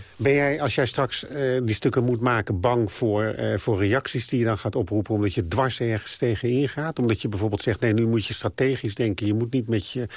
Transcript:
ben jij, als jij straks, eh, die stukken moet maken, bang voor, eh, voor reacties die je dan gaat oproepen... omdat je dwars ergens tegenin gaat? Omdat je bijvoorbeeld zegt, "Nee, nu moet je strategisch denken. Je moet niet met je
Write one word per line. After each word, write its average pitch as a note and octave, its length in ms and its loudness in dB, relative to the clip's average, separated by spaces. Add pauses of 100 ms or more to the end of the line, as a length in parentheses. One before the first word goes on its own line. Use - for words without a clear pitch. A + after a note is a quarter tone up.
(160)
ben B2 180 2
jij, C#3+ 260 2
als C#3+ 140 0
jij - 120 2
straks, - 400 -2
eh, C3 380 0
die A2 100 2
stukken A#2+ 300 2
moet A#2+ 160 0
maken, A2 400 0
bang A#2+ 320 2
voor, G#2+ 320 2
eh, A2 340 -2
voor G#2 200 0
reacties A2 480 0
die C3 120 -2
je A#2 60 2
dan A2+ 140 0
gaat G#2+ 180 -4
oproepen... G#2+ 380 -2
omdat G#2 200 2
je F#2 140 -2
dwars C3 320 0
ergens A2+ 360 -2
tegenin B2 520 0
gaat? D3+ 300 -6
Omdat A2+ 240 2
je A#2+ 60 -2
bijvoorbeeld G2+ 340 -2
zegt, G#2+ 180 0
"Nee, G#2+ 120 2
nu A2+ 140 2
moet A2+ 200 0
je A2+ 80 -4
strategisch A#2+ 600 -2
denken. G#2+ 320 -2
Je G#2+ 80 2
moet A#2 180 -2
niet A#2+ 160 0
met A2 220 0
je B2 160 -6 (100)